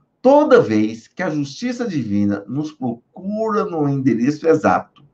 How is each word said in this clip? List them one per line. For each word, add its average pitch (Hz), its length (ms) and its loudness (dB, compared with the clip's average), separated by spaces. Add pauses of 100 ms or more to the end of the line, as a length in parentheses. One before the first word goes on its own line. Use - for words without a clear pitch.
(200)
Toda 277 400 6
vez 113 480 -2
que - 140 -10
a 175 80 -4
justiça 220 580 -6
divina 101 580 -2
nos 151 240 -6
procura 202 920 -6
no 156 240 -2
endereço 135 580 0
exato 101 540 0 (140)